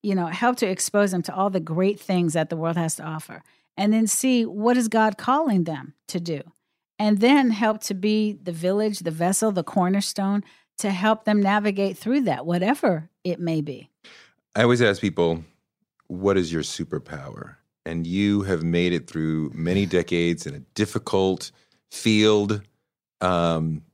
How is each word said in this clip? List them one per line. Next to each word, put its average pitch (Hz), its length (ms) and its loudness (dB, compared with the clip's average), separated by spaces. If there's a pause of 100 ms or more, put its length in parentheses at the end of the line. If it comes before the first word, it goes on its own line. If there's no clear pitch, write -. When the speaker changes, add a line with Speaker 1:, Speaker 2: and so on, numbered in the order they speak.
Speaker 1:
you 202 140 -2
know, 175 100 0
help 240 320 0
to 214 100 0
expose 196 440 0
them 180 120 -2
to - 120 -8
all 196 160 0
the 190 80 0
great 180 400 0
things 175 340 0
that 160 160 0
the 165 80 -6
world 165 200 -2
has 165 180 -2
to - 80 -14
offer. 156 400 -12 (340)
And 214 160 2
then 220 140 2
see, 247 380 2
what 214 300 0
is 233 120 2
God 220 320 2
calling 254 460 2
them 147 280 -10 (140)
to 180 120 -6
do? 165 220 -6 (560)
And 214 220 4
then 254 320 6
help 214 300 0
to - 120 -6
be 214 480 0
the 180 100 -8
village, 196 480 -2
the 170 120 -4
vessel, 180 400 0
the 180 120 -2
cornerstone 196 800 0 (360)
to 202 100 -2
help 214 360 0
them 208 180 2
navigate 196 520 0
through 269 260 -2
that, 143 220 -2
whatever 175 680 0 (120)
it 180 160 -4
may 165 220 -2
be. 147 300 -10 (680)
Speaker 2:
I 110 60 4
always 120 180 4
ask 101 180 4
people, 82 440 0 (640)
"What 95 280 0
is 85 160 0
your 80 120 -2
superpower?" - 960 -10 (280)
And 82 220 -6
you 101 340 2
have 92 220 -2
made 87 280 2
it 82 140 -2
through 78 480 -4
many 90 320 0
decades 85 640 0
in 73 80 -10
a 73 40 -12 (140)
difficult 95 800 -2 (400)
field, 107 720 2 (580)
um, 82 640 0 (100)